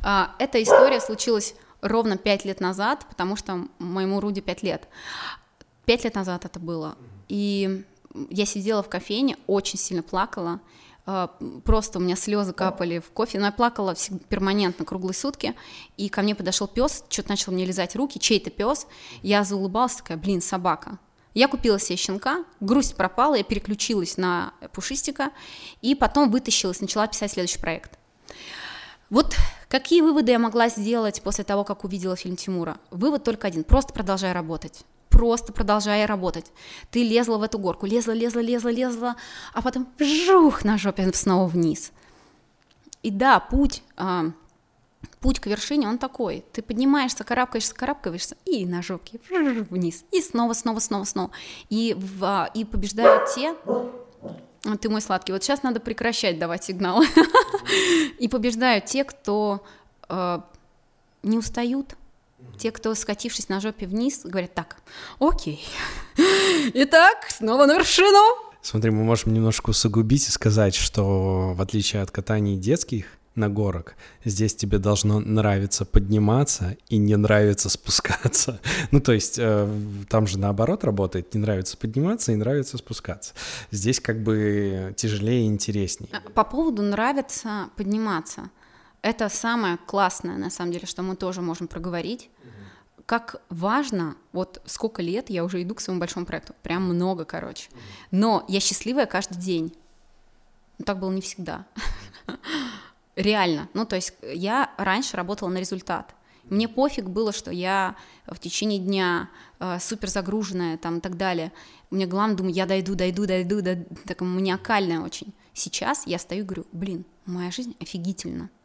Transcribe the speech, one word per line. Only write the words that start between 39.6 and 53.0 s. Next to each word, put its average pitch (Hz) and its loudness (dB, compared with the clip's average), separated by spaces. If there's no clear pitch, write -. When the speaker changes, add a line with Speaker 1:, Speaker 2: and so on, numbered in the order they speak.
Speaker 1:
потом 254 -2
вжух, 320 6
на 208 4
жопе 190 0
снова 190 4
вниз. 165 0
И 226 -2
да, 220 6
путь, 277 2
а, 180 0
путь 262 4
к - -8
вершине, 214 0
он 226 -2
такой. 240 -6
Ты - -8
поднимаешься, 254 2
карабкаешься, 240 -2
карабкаешься, 247 -6
и 247 0
на 175 -4
жопке 190 -10
вжух 262 0
вниз. 175 -2
И 370 2
снова, 233 0
снова, 226 0
снова, 202 -2
снова. 185 -4
И 226 0
в, 190 -6
а, 190 0
и 220 -2
побеждают 208 4